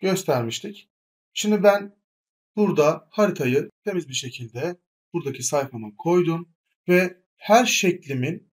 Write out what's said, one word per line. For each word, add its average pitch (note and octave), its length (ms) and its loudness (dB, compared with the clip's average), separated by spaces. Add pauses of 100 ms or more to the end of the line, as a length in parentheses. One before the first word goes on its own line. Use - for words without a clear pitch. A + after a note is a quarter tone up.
göstermiştik. F#3 920 -4 (440)
Şimdi G#3 300 0
ben G3+ 320 2 (600)
burada D#3+ 560 2
haritayı D3 580 0 (160)
temiz F3+ 240 -4
bir C3 40 -12
şekilde B2 600 -8 (380)
buradaki D#3 300 -6
sayfama B2+ 440 -4 (100)
koydum E3+ 520 0 (380)
ve F3+ 300 2 (200)
her A#3 280 4
şeklimin D#3+ 920 -4